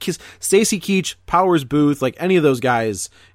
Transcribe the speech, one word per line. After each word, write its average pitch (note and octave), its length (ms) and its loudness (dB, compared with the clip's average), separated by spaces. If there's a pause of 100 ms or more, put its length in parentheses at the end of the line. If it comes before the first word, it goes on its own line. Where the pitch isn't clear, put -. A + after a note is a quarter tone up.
'cause - 180 -6 (220)
Stacy G#3 400 2
Keach, F#3+ 360 -2 (100)
Powers F3 380 2
Booth, D3 380 0
like, C3 160 -2
any F3+ 180 0
of E3 60 2
those C3+ 180 2
guys, A2+ 500 -2 (240)